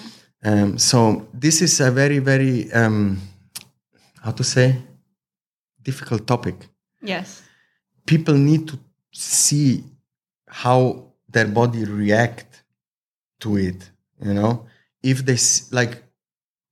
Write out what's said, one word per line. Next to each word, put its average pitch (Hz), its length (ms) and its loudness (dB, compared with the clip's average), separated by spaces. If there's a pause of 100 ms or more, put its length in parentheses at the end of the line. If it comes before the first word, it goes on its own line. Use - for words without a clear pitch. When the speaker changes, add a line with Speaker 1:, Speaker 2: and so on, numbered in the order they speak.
(440)
Speaker 1:
yeah. 107 80 0 (100)
Speaker 2:
Um, 101 160 -2
so 113 540 2
this 156 300 0
is 160 180 0
a 127 100 2
very, 143 300 2
very, 135 520 0
um, 107 460 2 (1040)
how 113 100 -8
to 131 120 -4
say, 127 320 2 (1040)
difficult 123 440 -6
topic. 120 420 -4 (340)
Speaker 1:
Yes. 185 400 -10 (640)
Speaker 2:
People 160 280 2
need 151 340 2
to - 100 -12 (340)
see - 680 0 (640)
how - 680 0 (160)
their 113 200 2
body 117 360 0
react 104 800 0 (800)
to 104 160 -2
it, 92 340 -4 (320)
you 101 120 -4
know? 113 320 -2 (360)
If 131 220 0
they, 131 100 0
s-, - 380 0
like, 123 300 -2 (680)